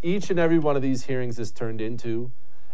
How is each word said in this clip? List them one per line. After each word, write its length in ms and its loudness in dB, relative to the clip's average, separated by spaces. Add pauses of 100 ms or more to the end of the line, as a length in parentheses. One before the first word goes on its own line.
each 260 0
and 100 2
every 200 4
one 160 2
of 60 2
these 240 0
hearings 320 0
has 140 -2
turned 300 -2
into. 500 -2 (420)